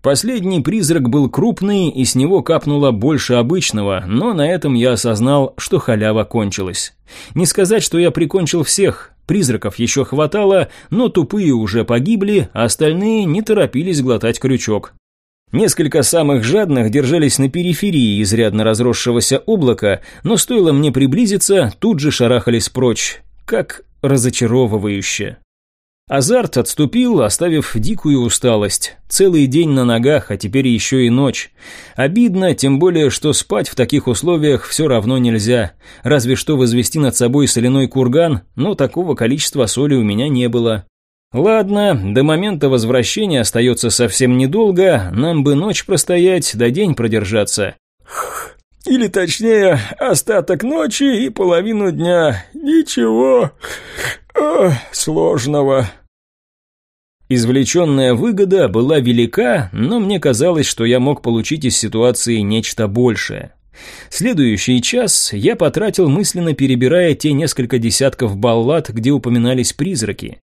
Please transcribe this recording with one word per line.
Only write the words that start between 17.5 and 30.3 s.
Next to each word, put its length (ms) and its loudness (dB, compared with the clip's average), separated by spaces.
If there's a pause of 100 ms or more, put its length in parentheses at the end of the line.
изрядно 420 0
разросшегося 720 0
облака, 640 0 (220)
но 120 0
стоило 380 2
мне 180 2
приблизиться, 880 2
тут 200 0
же 120 0
шарахались 580 0
прочь. 520 -2 (240)
Как 380 -6 (180)
разочаровывающе. 1400 -2 (720)
Азарт 480 0
отступил, 640 0
оставив 540 0
дикую 460 0
усталость. 760 -2 (100)
Целый 380 4
день 240 2
на 160 2
ногах, 460 0